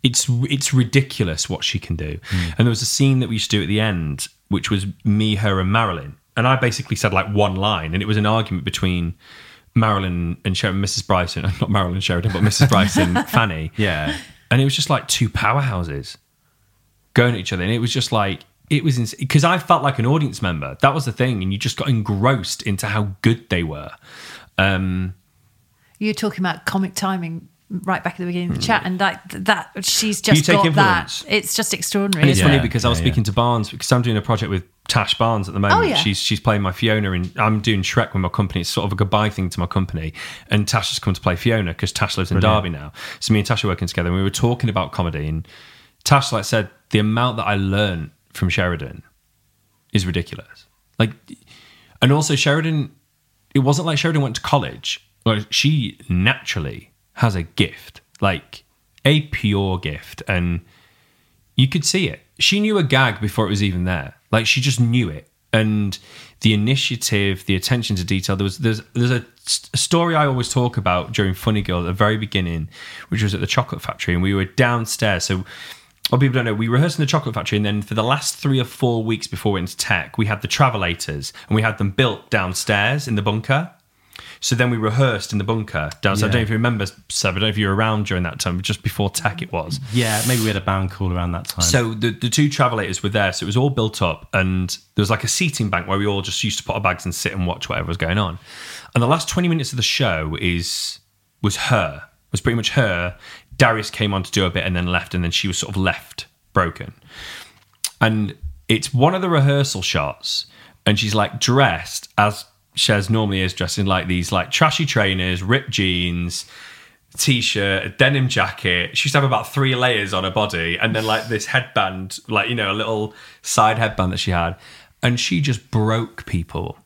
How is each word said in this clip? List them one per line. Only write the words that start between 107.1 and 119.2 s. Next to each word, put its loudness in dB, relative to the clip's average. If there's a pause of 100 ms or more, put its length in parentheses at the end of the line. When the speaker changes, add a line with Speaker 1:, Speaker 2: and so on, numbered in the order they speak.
Speaker 1:
And 0 (320)
it's 0
one 4
of -2
the -2
rehearsal 2
shots, -4 (400)
and 4
she's, -2
like, 0
dressed 2
as 2 (320)
Shez 2
normally 2
is, 0
dressed -4
in, 0
like, 2
these, -2
like, 0
trashy 2
trainers, 0
ripped 0
jeans, -2 (720)
t-shirt, 0
a -6
denim 2
jacket. 0
She 0
used -4
to 6